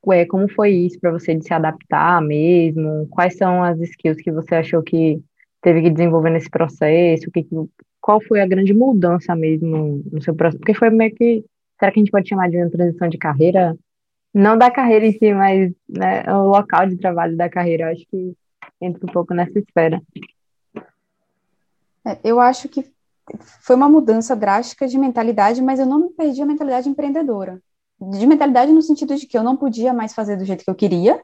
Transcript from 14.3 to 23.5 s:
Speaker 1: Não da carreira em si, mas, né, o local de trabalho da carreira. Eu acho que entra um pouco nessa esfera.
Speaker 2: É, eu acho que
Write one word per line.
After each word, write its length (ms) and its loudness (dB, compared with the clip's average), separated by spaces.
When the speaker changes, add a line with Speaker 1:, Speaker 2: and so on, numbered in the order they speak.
Speaker 1:
Não 240 4
da 120 6
carreira 380 2
em 60 2
si, 200 2
mas, 380 2
né, 400 -4
o 200 2
local 380 4
de 120 -4
trabalho 400 -4
da 120 -2
carreira. 360 -2
Eu 80 -6
acho 140 -14
que 260 -10
entra 200 -8
um 100 -10
pouco 220 -4
nessa 240 -4
esfera. 440 -2
Speaker 2:
É, 160 -10
eu 200 2
acho 260 2
que 160 -8